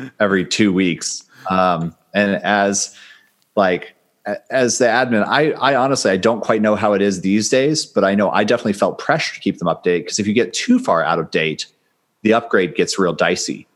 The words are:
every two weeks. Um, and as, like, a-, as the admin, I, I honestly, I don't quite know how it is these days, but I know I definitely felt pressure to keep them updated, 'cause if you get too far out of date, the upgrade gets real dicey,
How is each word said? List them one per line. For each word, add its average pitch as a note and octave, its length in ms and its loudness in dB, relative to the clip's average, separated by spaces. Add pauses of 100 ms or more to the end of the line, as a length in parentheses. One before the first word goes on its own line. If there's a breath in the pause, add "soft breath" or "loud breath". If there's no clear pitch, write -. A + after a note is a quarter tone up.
(200 loud breath)
every G2 240 2
two G2+ 300 0
weeks. F2+ 480 -2 (300 loud breath)
Um, F2+ 440 0 (200)
and G2+ 280 2
as, G2+ 520 0 (600 loud breath)
like, F#2 380 0 (320)
a-, G#2 120 -6 (120)
as B2+ 300 0
the B2+ 60 4
admin, A#2 420 2
I, C#3+ 240 0
I C3+ 240 0
honestly, B2+ 340 0
I F#2+ 80 2
don't A2 240 0
quite A2 220 0
know G#2+ 120 2
how G#2 180 0
it G2 100 2
is F#2+ 180 -2
these G2+ 280 0
days, C#3+ 360 0
but - 180 -2
I G2 120 2
know G2+ 160 2
I G2+ 120 2
definitely A2 300 0
felt F#2+ 240 -2
pressure - 380 -2
to - 40 -18
keep - 200 -4
them F2 80 -2
updated, E2+ 400 0
'cause - 100 -6
if G#2 80 -2
you G#2 80 0
get A2 180 0
too - 280 0
far E2+ 240 0
out E2 160 0
of E2 100 -4
date, D#2+ 380 -2 (560)
the G#2+ 100 4
upgrade G2+ 420 0
gets - 220 0
real F2+ 160 2
dicey, - 640 -2